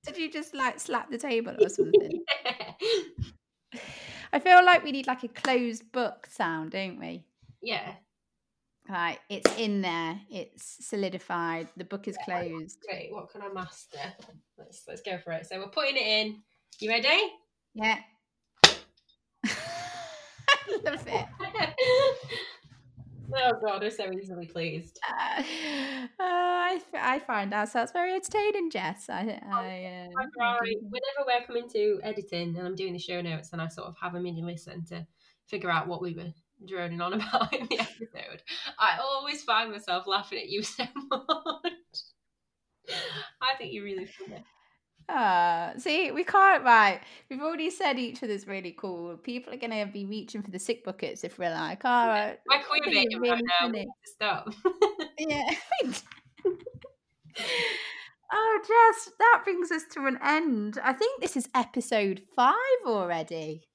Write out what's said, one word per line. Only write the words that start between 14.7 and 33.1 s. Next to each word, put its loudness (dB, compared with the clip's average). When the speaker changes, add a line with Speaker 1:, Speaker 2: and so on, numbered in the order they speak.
Speaker 2:
let's -14
go -6
for -12
it. -6
So -10
we're -10
putting 0
it 0
in. 0
You -4
ready? 2
Speaker 1:
Yeah. 0
<laughs> 2
I 8
love -4
it. -2
Speaker 2:
<laughs> -4
Oh, 4
God, 0
we're -2
so -6
easily -10
pleased. -6
Speaker 1:
Uh, -2
uh, -
I, 0
f-, -10
I 0
find -2
ourselves 0
very 0
entertaining, 0
Jess. -6
I, -6
I, -2
uh, -6
Speaker 2:
That's -4
Speaker 1:
I 2
Speaker 2:
right. 2
Speaker 1:
do. -14
Speaker 2:
Whenever -4
we're 2
coming -6
to 2
editing -4
and -6
I'm -4
doing -6
the -8
show -6